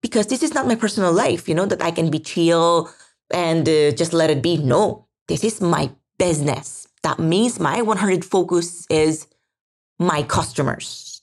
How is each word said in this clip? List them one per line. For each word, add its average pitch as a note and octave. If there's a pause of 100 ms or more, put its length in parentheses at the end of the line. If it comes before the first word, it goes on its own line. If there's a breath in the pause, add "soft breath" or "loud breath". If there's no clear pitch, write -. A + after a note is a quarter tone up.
Because A3
this C4
is D#4
not C4+
my A#3
personal G3+
life, G3+
you D#3+
know, F#3
that G3
I E3+
can E3
be D3+
chill E3 (420 loud breath)
and, E3
uh, D3+
just E3
let D#3+
it C#3+
be. E3+
No, D3 (200)
this D#3+
is A3
my D3+ (260)
business. D3+ (160)
That D#3
means F#3
my E3+
one G#3+
hundred F#3
focus F3+
is D#3 (720)
my D#3+
customers -